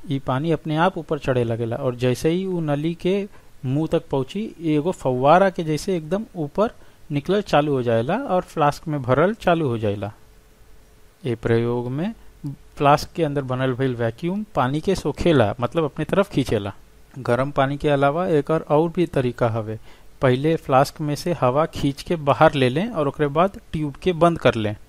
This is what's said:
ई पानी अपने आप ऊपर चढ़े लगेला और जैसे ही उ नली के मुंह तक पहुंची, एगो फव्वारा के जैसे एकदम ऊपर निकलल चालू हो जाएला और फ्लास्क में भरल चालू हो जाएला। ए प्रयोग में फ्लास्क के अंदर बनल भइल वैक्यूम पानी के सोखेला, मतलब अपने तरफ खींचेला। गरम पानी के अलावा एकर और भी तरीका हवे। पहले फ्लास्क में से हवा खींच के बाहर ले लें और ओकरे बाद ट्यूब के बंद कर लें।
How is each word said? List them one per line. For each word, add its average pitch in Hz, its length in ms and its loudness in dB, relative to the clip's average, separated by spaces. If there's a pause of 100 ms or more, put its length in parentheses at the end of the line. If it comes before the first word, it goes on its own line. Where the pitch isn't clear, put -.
(120)
ई 139 80 -2
पानी 143 320 -2
अपने 151 260 -2
आप 180 200 0
ऊपर 156 220 -6
चढ़े 123 240 0
लगेला 117 320 -2
और 131 200 -2
जैसे 127 340 0
ही 185 160 0
उ 185 140 -2
नली 151 360 -2
के 196 320 -2 (380)
मुंह 143 260 0
तक 165 180 0
पहुंची, 147 520 -4
एगो 151 300 0
फव्वारा 147 580 4
के 180 140 -6
जैसे 156 340 -2
एकदम 175 280 -4 (100)
ऊपर 175 360 -2 (400)
निकलल 180 300 0
चालू 151 320 2
हो 127 100 0
जाएला 117 340 0
और 208 240 -2
फ्लास्क 147 460 -2
में 147 140 -4
भरल 135 320 2
चालू 165 340 0
हो 117 100 -2
जाएला। 101 340 -2 (1120)
ए 117 100 0
प्रयोग 120 560 0
में 175 220 -4 (640)
फ्लास्क 147 380 4
के 170 80 0
अंदर 143 180 -2
बनल 131 320 -2
भइल 127 220 -2
वैक्यूम 170 480 -4 (120)
पानी 139 260 0
के 190 140 0
सोखेला, 139 640 2
मतलब 156 240 -2
अपने 151 220 -4
तरफ - 260 0
खींचेला। 104 420 -2 (460)
गरम 127 320 0
पानी 139 260 0
के 151 120 0
अलावा 143 380 2
एकर 160 340 2
और 156 280 2
भी 170 160 0
तरीका 127 440 0
हवे। 110 280 -4 (440)
पहले 139 340 2
फ्लास्क 139 460 2
में 147 140 -2
से 175 180 -4
हवा 135 320 2
खींच - 380 -4
के 180 120 -2
बाहर 147 380 4
ले 127 160 2
लें 170 200 -2
और 160 180 -2
ओकरे 147 200 0
बाद 170 320 0 (120)
ट्यूब 151 240 -4
के 180 180 -2
बंद 165 260 2
कर 120 160 4
लें। 104 200 -2 (120)